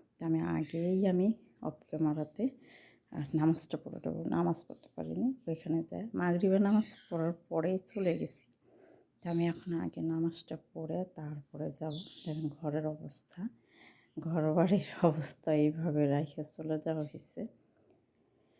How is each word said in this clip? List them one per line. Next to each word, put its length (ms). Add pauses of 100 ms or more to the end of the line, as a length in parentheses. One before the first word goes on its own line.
(160)
তা 100
আমি 140
আগেই 640
আমি 200 (360)
অফ 140 (120)
ক্যামেরাতে, 560 (680)
আহ, 220
নামাজটা 480
পড়ে 220
নেবো। 160 (160)
নামাজ 300
পড়তে 300
পারিনি, 320 (200)
ওইখানে 300 (120)
যাই। 140 (100)
মাগরিবের 540
নামাজ 200 (220)
পড়ার 220 (160)
পরেই 300
চলে 400
গেছি। 280 (720)
তা 100
আমি 220
এখন 180 (140)
আগে 180
নামাজটা 540 (160)
পড়ে 260 (200)
তারপরে 480 (120)
যাব। 160 (300)
দেখেন 240
ঘরের 380
অবস্থা, 540 (800)
ঘরবাড়ির 720 (120)
অবস্থা 520
এইভাবে 480 (120)
রাইখে 280 (140)
চলে 280
যাওয়া 260
হয়েছে। 300 (1200)